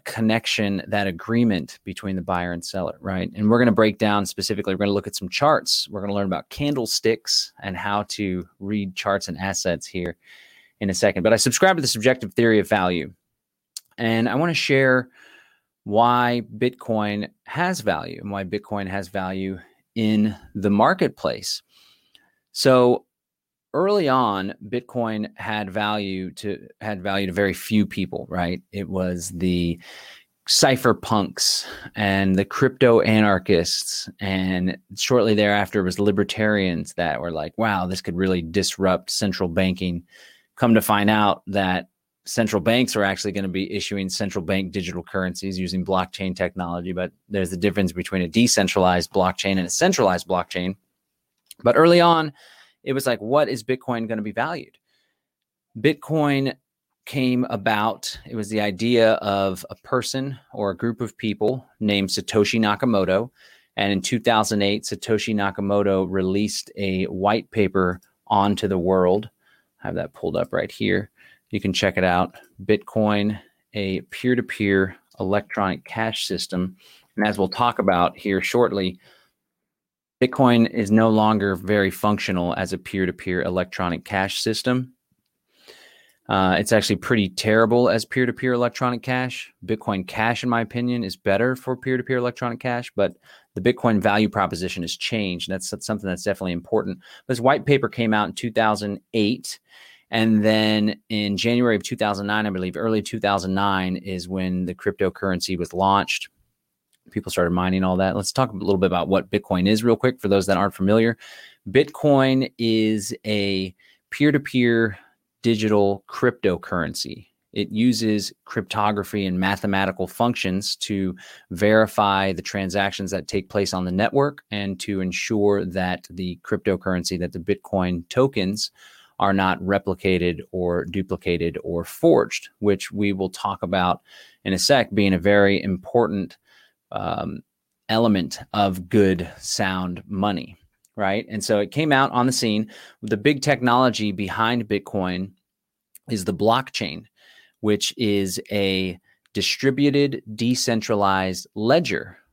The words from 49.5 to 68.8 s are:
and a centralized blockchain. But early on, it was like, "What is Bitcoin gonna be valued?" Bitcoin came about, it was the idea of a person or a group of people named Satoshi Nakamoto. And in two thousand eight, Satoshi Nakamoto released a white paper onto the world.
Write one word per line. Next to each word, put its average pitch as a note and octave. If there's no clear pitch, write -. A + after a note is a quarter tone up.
and F2+
a F2
centralized A#2+
blockchain. F2+
But A#2+
early E3+
on, D#3+
it C3+
was C3+
like, A#2
"What C3
is A2+
Bitcoin B2
gonna A2
be G#2+
valued?" C3+
Bitcoin C#3+
came B2+
about, G#2+
it -
was G#2
the G#2+
idea A2
of G2
a G#2+
person C3
or G2+
a F2+
group A#2
of A2
people A2+
named G#2
Satoshi G#2
Nakamoto. G#2
And G2+
in F#2+
two A#2
thousand A2
eight, G2+
Satoshi G#2+
Nakamoto G2+
released F#2+
a F#2+
white G2
paper F#2
onto G2+
the F#2
world. F#2